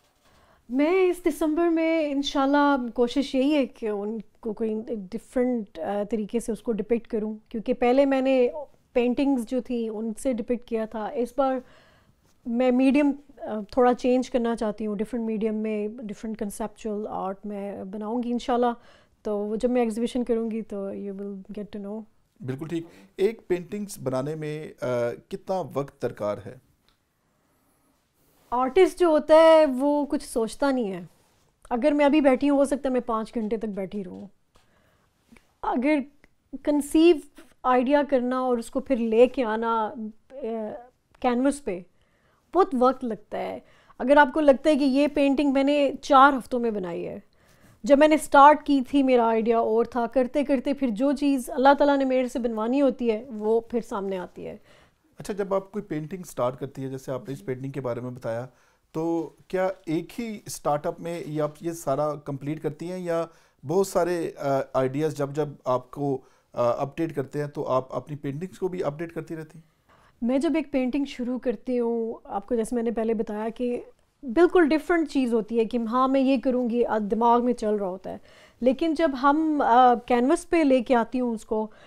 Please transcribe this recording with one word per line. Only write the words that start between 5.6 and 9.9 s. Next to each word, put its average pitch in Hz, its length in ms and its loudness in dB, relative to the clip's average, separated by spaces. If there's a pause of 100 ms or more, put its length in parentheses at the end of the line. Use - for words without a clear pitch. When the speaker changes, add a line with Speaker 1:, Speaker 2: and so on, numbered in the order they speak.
Speaker 1:
अ, 202 240 -4
तरीके 214 360 -4
से 226 120 -8
उसको 214 200 -6
डिपिक्ट 220 360 -2
करूं, 214 300 -6 (140)
क्योंकि 233 220 -4
पहले 254 320 4
मैंने 262 460 2 (420)
पेंटिंग्स 247 500 2
जो 247 180 -4
थी 233 280 -6
उनसे 220 440 -4